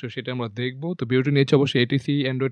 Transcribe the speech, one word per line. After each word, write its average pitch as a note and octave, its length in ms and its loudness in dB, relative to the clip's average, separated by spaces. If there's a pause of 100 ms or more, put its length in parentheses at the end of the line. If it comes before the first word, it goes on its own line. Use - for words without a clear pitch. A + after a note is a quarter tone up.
so B2 80 -10
সেটা B2+ 220 -10
আমরা A#2+ 180 -6
দেখবো। B2+ 440 -6
তো C#3 120 -6
ভিডিওটি B2+ 260 2
নিয়েছে C#3 240 4
অবশ্যই C3+ 280 4
এটিসি C3+ 460 -2
Android C3 220 -2